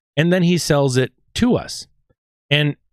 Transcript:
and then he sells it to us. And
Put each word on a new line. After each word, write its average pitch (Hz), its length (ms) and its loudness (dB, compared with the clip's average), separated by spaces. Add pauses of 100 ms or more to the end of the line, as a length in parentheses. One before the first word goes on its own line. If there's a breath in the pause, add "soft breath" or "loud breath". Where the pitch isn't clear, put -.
(160)
and 170 180 2
then 185 80 0
he 175 160 2
sells 139 400 0
it 123 140 -2 (240)
to 233 200 0
us. - 320 -10 (640)
And 147 260 0 (180)